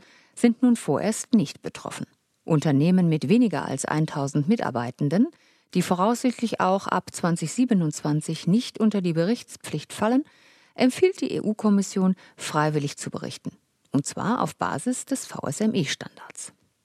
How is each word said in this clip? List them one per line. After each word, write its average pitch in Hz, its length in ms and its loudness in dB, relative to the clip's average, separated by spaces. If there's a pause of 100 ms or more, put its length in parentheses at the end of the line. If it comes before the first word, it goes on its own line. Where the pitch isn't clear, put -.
(360)
sind 233 260 4
nun 247 140 6
vorerst - 580 0
nicht 196 300 2
betroffen. - 420 -10 (380)
Unternehmen 165 680 4
mit 156 200 0
weniger 208 360 2
als - 200 -4
eintausend 147 640 0
Mitarbeitenden, 151 840 0 (440)
die 180 80 2
voraussichtlich 220 800 0
auch 185 260 2
ab - 260 -4
zwanzig 165 420 -2
siebenundzwanzig 160 920 0
nicht 214 340 0
unter 214 220 2
die 175 120 0
Berichtspflicht - 800 -4
fallen, 247 320 0 (500)
empfiehlt 311 460 2
die - 120 -4
E-U-Kommission, 196 840 0 (200)
freiwillig 151 640 -2
zu - 120 -12
berichten. - 420 -10 (400)
Und 143 140 0
zwar - 380 -2
auf - 120 -2
Basis - 500 -4
des - 200 -4
V - 220 -12
S 147 140 -4
M 220 120 2
E-Standards. - 800 -6 (320)